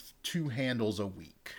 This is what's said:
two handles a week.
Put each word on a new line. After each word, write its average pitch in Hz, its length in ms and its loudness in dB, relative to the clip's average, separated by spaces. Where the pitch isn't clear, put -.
two 160 260 0
handles 117 500 2
a 104 80 2
week. 92 520 -12